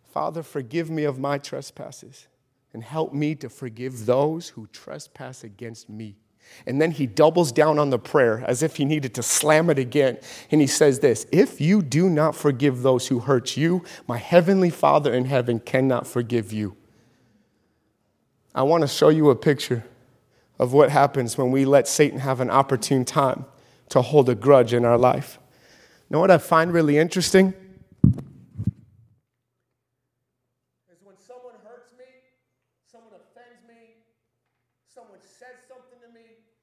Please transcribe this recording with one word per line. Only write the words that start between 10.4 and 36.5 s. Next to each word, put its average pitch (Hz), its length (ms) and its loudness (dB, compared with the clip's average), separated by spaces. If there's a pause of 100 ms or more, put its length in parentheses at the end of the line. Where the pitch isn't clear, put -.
And 151 120 4
he 139 60 4
says 139 320 2
this, 120 300 0
"If - 300 0
you 185 220 0
do 156 280 0
not 151 280 0
forgive 131 460 -2
those 127 260 0
who 127 100 -2
hurt 123 380 -2
you, 170 260 -2 (240)
my 120 100 -8
heavenly 180 520 2
Father 143 440 0
in 127 120 0
heaven 123 340 -2
cannot 131 480 -2
forgive 113 460 -6
you." 107 240 -8 (1800)
I 127 80 -2
want 160 180 2
to 147 60 0
show 151 220 2
you 156 200 4
a 127 60 4
picture 127 480 -2 (760)
of 123 140 -2
what 139 160 6
happens 139 480 0
when 127 140 -2
we 135 140 2
let 135 220 4
Satan 147 340 0
have 131 180 -4
an 127 100 -4
opportune 131 560 0
time 131 400 -2 (440)
to 127 120 4
hold 135 260 2
a 123 60 0
grudge 120 400 4
in 120 120 0
our 120 120 4
life. 127 400 0 (720)
Know 147 100 -2
what 190 120 4
I 170 80 6
find 170 340 0
really 156 240 2
interesting? 185 560 2 (3500)
Is 175 120 -20
when 196 160 -20
someone 247 340 -20 (100)
hurts 233 360 -20
me, 254 60 -20 (840)
someone 226 220 -20
offends 240 560 -20
me, 226 280 -20 (920)
someone 214 300 -20
says 247 460 -20
something 247 340 -20
to 233 100 -20
me 226 140 -20 (360)